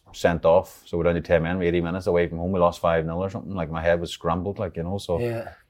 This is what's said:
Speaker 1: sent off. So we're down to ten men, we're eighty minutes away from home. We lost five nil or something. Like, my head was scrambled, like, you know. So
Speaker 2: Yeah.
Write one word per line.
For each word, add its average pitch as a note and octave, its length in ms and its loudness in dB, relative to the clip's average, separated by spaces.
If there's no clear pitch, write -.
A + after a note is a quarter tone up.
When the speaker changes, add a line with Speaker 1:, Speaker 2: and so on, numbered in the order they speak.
Speaker 1:
sent E2+ 320 0
off. F2 420 4
So F2 120 -4
we're E2 60 0
down E2+ 100 4
to E2 80 -2
ten E2 200 4
men, F2 160 -2
we're F2+ 100 -2
eighty E2+ 140 2
minutes F2 240 -6
away F2 220 2
from E2 100 -8
home. F2+ 140 -4
We F#2 80 0
lost F2 200 4
five E2 260 2
nil E2 180 -4
or F#2+ 60 -6
something. F#2+ 240 -10
Like, E2 160 -6
my E2 120 -6
head E2+ 180 2
was E2 100 -6
scrambled, F2 480 -4
like, F#2+ 180 -6
you E2 60 -4
know. F#2 160 -6
So F2 200 -2
Speaker 2:
Yeah. - 300 -6